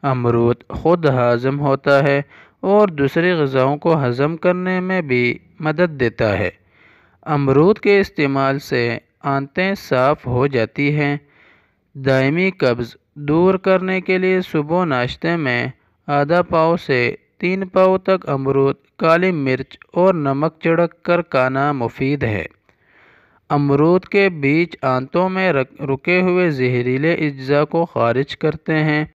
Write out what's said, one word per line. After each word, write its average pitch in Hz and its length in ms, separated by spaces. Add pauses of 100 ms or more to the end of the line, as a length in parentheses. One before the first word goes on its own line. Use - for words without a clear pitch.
अमरूद 120 680
खुद 170 360
हाजम 123 500
होता 139 440
है 143 220 (420)
और 202 260
दूसरी 165 420
ग़िज़ाओं 139 440
को 165 180
हज़म 139 420
करने 180 440
में 185 260
भी 123 320 (220)
मदद 156 360
देता 117 360
है। 90 180 (760)
अमरूद 147 540
के 202 200
इस्तेमाल 139 600
से 123 220 (420)
आंतें 143 520
साफ़ 135 520
हो 127 200
जाती 135 440
हैं। 147 260 (760)
दायमी 135 540 (100)
कब्ज़ 120 360 (300)
दूर 175 340
करने 185 420
के 185 160
लिए 185 260
सुबह 165 440
नाश्ते 135 500
में 127 340 (360)
आधा 143 360
पाव 165 360
से 127 240 (340)
तीन 190 300
पाव 185 320
तक 190 280
अमरूद, 139 480 (240)
काली 175 320
मिर्च 135 460 (160)
और 185 220
नमक 143 380 (100)
छिड़क 165 300 (120)
कर 175 180
खाना 135 520
मुफीद 135 480
है। 104 220 (1040)
अमरूद 147 560
के 196 300
बीज 151 500
आंतों 131 440
में 190 220
रक-, 135 300
रुके 156 380
हुए 180 320
जहरीले 127 680
अज्जा 143 480
को 165 220
खारिज 117 480
करते 156 400
हैं। 151 440